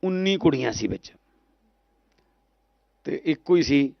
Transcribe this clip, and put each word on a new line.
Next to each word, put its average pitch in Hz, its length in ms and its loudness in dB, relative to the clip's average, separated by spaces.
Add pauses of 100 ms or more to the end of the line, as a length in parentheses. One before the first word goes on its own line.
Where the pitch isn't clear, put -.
ਉੱਨੀ 185 320 0
ਕੁੜੀਆਂ 131 360 0
ਸੀ 107 160 -6
ਵਿੱਚ, - 240 -10 (1900)
ਤੇ 147 200 -8
ਇੱਕੋ 165 320 0
ਹੀ 170 60 4
ਸੀ। 139 380 2